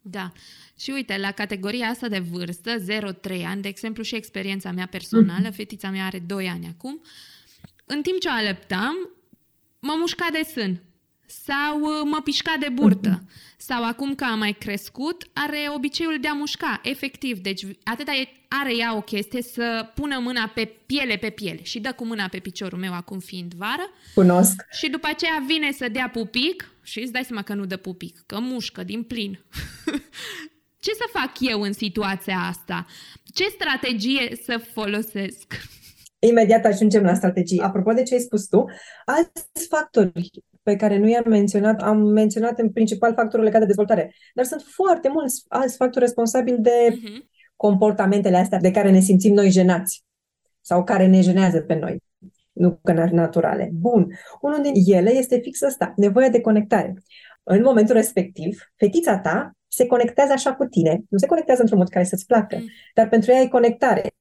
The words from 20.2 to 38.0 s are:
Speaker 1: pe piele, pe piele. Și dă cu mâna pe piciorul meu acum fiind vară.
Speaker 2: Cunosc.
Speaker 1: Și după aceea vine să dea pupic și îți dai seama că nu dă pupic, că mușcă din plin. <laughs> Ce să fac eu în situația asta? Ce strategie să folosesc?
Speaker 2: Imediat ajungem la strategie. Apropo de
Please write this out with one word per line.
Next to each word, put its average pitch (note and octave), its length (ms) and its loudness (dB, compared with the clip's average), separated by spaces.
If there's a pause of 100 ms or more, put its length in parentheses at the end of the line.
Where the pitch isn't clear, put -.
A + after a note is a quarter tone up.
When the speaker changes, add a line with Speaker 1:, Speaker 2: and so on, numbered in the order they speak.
Speaker 1:
pe A3 180 -6 (140)
piele, C4 300 -4
pe G#3 140 -8
piele. E3+ 320 -12
Și A3 180 -12
dă B3+ 120 -8
cu A#3+ 120 -12
mâna G#3+ 260 -6
pe G3 80 -12
piciorul F3+ 400 -12
meu F#3 140 -8
acum F3+ 260 -12
fiind F3 360 -14
vară. C4 360 -8 (240)
Speaker 2:
Cunosc. F#3+ 560 4
Speaker 1:
Și D#4 200 -6
după D4+ 200 -6
aceea D#4 360 -4
vine D4+ 260 -2
să B3+ 160 -8
dea B3 240 -6
pupic B3 680 -6
și - 180 -12
îți B3 120 -10
dai B3+ 120 -6
seama A3 180 -10
că G#3 120 -10
nu G3+ 100 -6
dă F#3 120 -8
pupic, F3+ 500 -14
că G3+ 140 -10
mușcă A#3+ 420 -10
din G3+ 200 -10
plin. G#3+ 360 -8 (720)
<laughs> - 720 -18
Ce G4+ 100 -4
să A4 180 -6
fac F4 280 -6
eu A#3 200 -2
în G3+ 120 -6
situația G3 640 -6
asta? F3 480 -8 (480)
Ce F#4 140 -2
strategie B3+ 960 -4
să A#3 160 -6 (120)
folosesc? G#3 880 -8 (580)
Speaker 2:
Imediat A3+ 460 6
ajungem G#3 380 4
la F3 120 4
strategie. F3+ 480 0
Apropo F#3+ 300 0
de B3 100 2